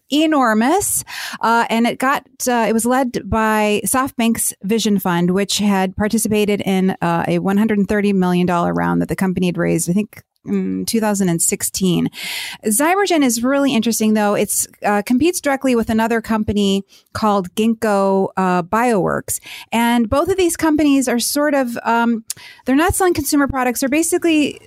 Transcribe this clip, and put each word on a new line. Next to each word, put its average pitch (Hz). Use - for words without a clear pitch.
enormous. 285
Uh, 226
and 233
it -
got, 269
uh, 240
it 220
was 226
led 254
by 214
SoftBank's 226
Vision 202
Fund, 175
which 196
had 190
participated 208
in, 190
uh, 170
a 170
one 190
hundred 208
thirty 202
million 180
dollar 175
round 175
that 175
the 175
company 185
had 170
raised, 170
I 175
think, 208
in 190
two 226
thousand 202
and 165
sixteen. 170
Zymergen 330
is 233
really 277
interesting, 220
though. 208
It's, -
uh, 208
competes 285
directly 269
with 226
another 226
company 208
called 202
Ginkgo, 202
uh, 185
Bioworks. 180
And 233
both 294
of 370
these 349
companies 294
are 240
sort 294
of, 247
um, 233
they're 254
not 339
selling 359
consumer 285
products. 254
They're 269
basically 320